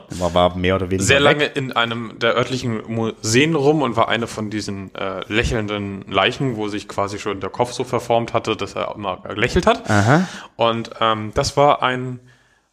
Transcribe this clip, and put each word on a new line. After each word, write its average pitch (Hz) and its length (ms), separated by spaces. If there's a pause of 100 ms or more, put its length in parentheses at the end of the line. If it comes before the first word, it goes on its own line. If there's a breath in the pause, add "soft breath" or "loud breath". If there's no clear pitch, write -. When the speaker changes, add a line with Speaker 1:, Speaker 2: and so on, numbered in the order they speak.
(100)
Speaker 1:
War, 85 240
war 90 220
mehr 92 200
oder 92 120
weniger 95 140
Speaker 2:
Sehr 123 140
Speaker 1:
weg. 143 80
Speaker 2:
lange 143 220
in 131 260
einem 117 480
der 117 160
örtlichen 123 500
Museen 113 720
rum 147 260
und 117 140
war 113 120
eine 110 200
von 107 220
diesen, 101 440
äh, 95 320
lächelnden 104 840
Leichen, 113 480
wo 107 120
sich 101 180
quasi 101 320
schon 98 220
der 98 100
Kopf 123 220
so - 100
verformt 117 520
hatte, 110 220
dass 98 200
er - 180
immer 98 280
gelächelt 120 440
hat. 220 240
Speaker 1:
Aha. 117 380 (260 loud breath)
Speaker 2:
Und, 117 360 (100)
ähm, 107 340
das - 220
war 143 260
ein, 127 380 (520 soft breath)